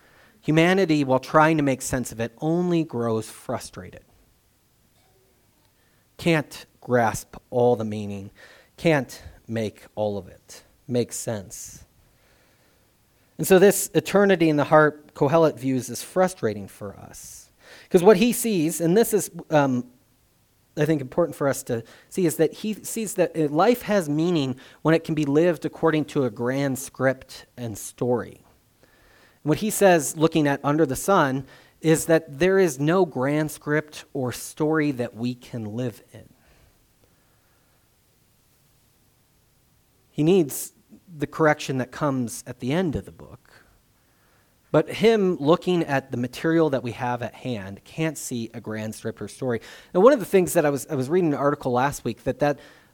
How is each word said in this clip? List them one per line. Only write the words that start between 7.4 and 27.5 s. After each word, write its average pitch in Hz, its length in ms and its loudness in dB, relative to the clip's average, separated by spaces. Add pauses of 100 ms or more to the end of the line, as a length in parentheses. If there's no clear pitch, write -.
all 123 260 2
the 110 80 -6
meaning, 101 460 -8 (480)
can't 147 440 -2 (240)
make 110 360 -6 (120)
all 107 220 -4
of 90 120 -10
it - 340 -20 (240)
make 120 260 -2
sense. - 720 -10 (1500)
And 156 100 -4
so 190 120 8
this 190 360 4
eternity 180 540 2
in 151 80 2
the 143 80 2
heart, 156 500 4
Kohelet 147 440 2
views 127 320 -4
as 120 120 -10
frustrating 113 640 -2
for 98 300 -16
us. - 540 -20 (400)
'Cause 180 120 4
what 196 140 6
he 233 160 2
sees, 180 480 -2
and 170 160 2
this 226 160 2
is, 202 180 0 (200)
um, 135 340 2 (920)
I 151 100 0
think, 156 140 0
important 147 360 -2
for 147 100 -2
us 135 180 -2
to 117 200 -4 (240)
see, 185 180 -2
is 156 100 0
that 160 160 2
he 214 300 -8
sees 220 320 -8
that, - 220 -2
uh, 156 120 0
life 190 340 2
has 196 260 0
meaning 147 480 0 (260)
when 160 120 4
it 165 100 0
can 165 100 -4
be 151 100 0
lived 156 400 2
according 156 420 0
to 147 180 -2
a 123 60 -2
grand 127 480 -4
script - 680 -6 (100)